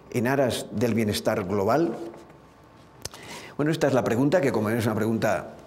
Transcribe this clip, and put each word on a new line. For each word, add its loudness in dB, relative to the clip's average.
en 0
aras 0
del 0
bienestar 0
global? 0
Bueno, 0
esta 2
es 2
la 4
pregunta, 2
que 2
como 0
es 0
una 0
pregunta 0